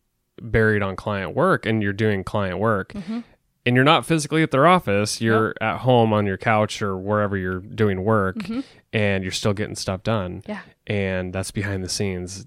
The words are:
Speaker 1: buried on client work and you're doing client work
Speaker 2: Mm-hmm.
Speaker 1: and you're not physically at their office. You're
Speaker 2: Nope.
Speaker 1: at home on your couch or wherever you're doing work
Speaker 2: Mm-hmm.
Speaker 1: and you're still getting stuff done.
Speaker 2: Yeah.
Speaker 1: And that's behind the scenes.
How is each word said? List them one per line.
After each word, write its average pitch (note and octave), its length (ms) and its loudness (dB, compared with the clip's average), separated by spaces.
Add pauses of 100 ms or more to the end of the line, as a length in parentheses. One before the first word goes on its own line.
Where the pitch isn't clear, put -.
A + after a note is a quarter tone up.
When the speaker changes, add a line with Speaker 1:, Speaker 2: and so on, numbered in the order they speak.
(420)
Speaker 1:
buried A2 400 2
on F#2+ 120 -2
client F#2+ 400 -4
work D3+ 300 2
and A2 180 0
you're G2+ 120 0
doing G2+ 300 0
client F#2+ 340 -2
work G#2 340 0
Speaker 2:
Mm-hmm. G#3 280 -8 (440)
Speaker 1:
and B2 120 2
you're C3 100 6
not D3 180 6
physically D#3 380 0
at D3+ 80 2
their C#3 160 4
office. G#2 520 2
You're A2 300 2
Speaker 2:
Nope. - 140 -8
Speaker 1:
at G#2+ 160 -2
home A#2+ 340 4
on G#2 140 4
your F#2+ 100 0
couch G#2+ 460 0
or G2 160 -2
wherever G2+ 400 0
you're F#2 220 -4
doing G2+ 440 0
work G2+ 320 2
Speaker 2:
Mm-hmm. A3+ 240 -6 (320)
Speaker 1:
and G2+ 320 0
you're F#2 80 -6
still - 220 0
getting G2+ 220 -6
stuff - 260 -6
done. F#2+ 440 -4
Speaker 2:
Yeah. - 140 -10 (260)
Speaker 1:
And F#2+ 460 -2
that's F#2+ 200 -6
behind G2 300 -4
the F2+ 60 -6
scenes. F#2+ 580 -6